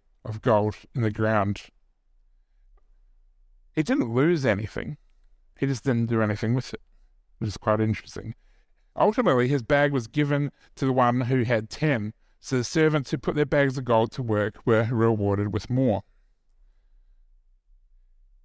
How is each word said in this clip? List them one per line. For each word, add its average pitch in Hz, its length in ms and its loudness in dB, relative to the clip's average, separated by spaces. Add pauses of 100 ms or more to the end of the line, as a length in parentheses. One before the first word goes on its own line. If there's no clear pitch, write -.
(240)
of 110 180 -10
gold 107 340 2 (180)
in 123 80 -2
the 110 80 0
ground. 104 520 0 (2000)
He 156 80 -2
didn't 151 300 -2
lose 143 340 0
anything. 107 500 -4 (640)
He 139 80 -2
just 135 180 -4
didn't 117 220 0
do 113 160 0
anything 107 320 -2
with - 200 -6
it, - 60 -16 (580)
which 107 100 -6
is 95 80 -8
quite 107 240 0
interesting. 110 540 -4 (640)
Ultimately, 165 500 2
his 135 160 0
bag 143 300 2
was 120 160 -4
given 143 420 0 (260)
to 139 100 -2
the 131 60 2
one 123 300 2
who 123 220 0
had 110 260 -2
ten, 117 440 -2 (260)
so - 180 -2
the 120 60 0
servants 156 460 0
who 147 80 -2
put 156 180 -4
their 147 100 0
bags 139 320 0
of 131 60 -8
gold 117 280 2
to 135 100 -8
work 107 420 -2
were 113 260 4
rewarded 104 640 0
with - 180 -6
more. 123 320 0 (2500)